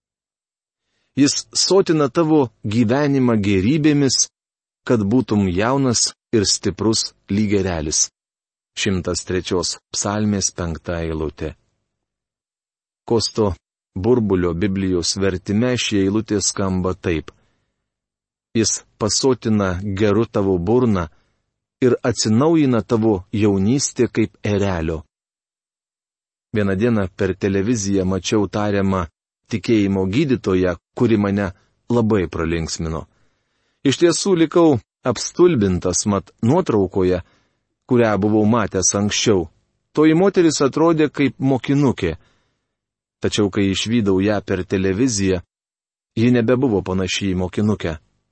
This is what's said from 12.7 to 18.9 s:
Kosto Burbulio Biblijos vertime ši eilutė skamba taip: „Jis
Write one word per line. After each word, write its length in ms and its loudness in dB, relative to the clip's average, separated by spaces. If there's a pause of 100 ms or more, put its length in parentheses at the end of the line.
Kosto 480 0 (400)
Burbulio 580 0
Biblijos 640 -2
vertime 560 -2
ši 300 -2
eilutė 340 -2
skamba 560 -2
taip: 380 -6 (1200)
„Jis 300 -2 (140)